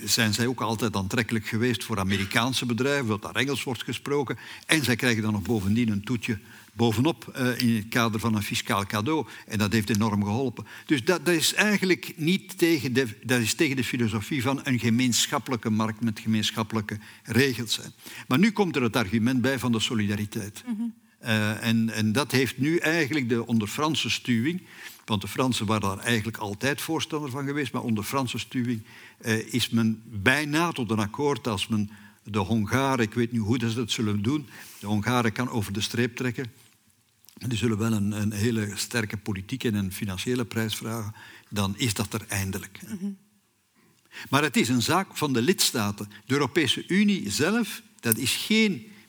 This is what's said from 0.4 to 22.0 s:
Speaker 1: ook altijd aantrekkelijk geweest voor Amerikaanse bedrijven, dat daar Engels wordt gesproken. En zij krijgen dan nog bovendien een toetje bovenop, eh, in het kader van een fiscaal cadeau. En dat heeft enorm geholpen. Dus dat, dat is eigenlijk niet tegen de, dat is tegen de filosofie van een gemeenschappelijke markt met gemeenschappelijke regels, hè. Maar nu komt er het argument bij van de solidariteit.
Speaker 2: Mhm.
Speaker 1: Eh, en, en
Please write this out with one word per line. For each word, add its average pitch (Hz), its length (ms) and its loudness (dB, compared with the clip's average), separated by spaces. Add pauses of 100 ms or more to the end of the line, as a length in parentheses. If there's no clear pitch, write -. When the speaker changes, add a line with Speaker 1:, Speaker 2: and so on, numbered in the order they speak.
Speaker 1:
ook 127 140 -2
altijd 110 360 0
aantrekkelijk 107 500 0
geweest 117 380 0
voor 110 140 -4
Amerikaanse 101 680 0
bedrijven, 127 400 0
dat 107 160 -2
daar 80 120 -10
Engels 131 280 0
wordt 127 200 -6
gesproken. 139 560 -4 (280)
En 156 180 4
zij 120 120 2
krijgen 113 260 2
dan 107 100 2
nog 104 100 0
bovendien 110 460 2
een 101 160 0
toetje 120 340 -2 (340)
bovenop, 117 560 2
eh, 127 320 -2
in 117 160 4
het 104 120 -6
kader 113 320 0
van 113 140 2
een 104 80 2
fiscaal 104 440 -2
cadeau. 120 400 -2 (200)
En - 120 -4
dat 101 140 2
heeft 110 180 2
enorm 104 340 2
geholpen. 113 420 -2 (200)
Dus 139 180 0
dat, 165 220 2
dat 175 80 6
is 156 200 2
eigenlijk 190 640 2
niet 170 420 0
tegen 151 340 4
de, 127 160 4 (140)
dat 123 180 4
is 107 140 2
tegen 143 220 2
de 127 80 0
filosofie 117 580 0
van 135 200 0
een 131 160 2
gemeenschappelijke 120 920 2
markt 107 300 0
met 110 200 -2
gemeenschappelijke 107 800 -2 (240)
regels, 117 540 2
hè. - 60 -12 (460)
Maar 151 100 4
nu 214 120 6
komt 202 260 0
er 135 60 2
het 117 140 2
argument 117 440 2
bij 131 180 2
van 123 140 0
de 113 80 2
solidariteit. 104 840 -2
Speaker 2:
Mhm. 226 160 -4 (360)
Speaker 1:
Eh, 107 480 0
en, 113 240 2
en 110 220 0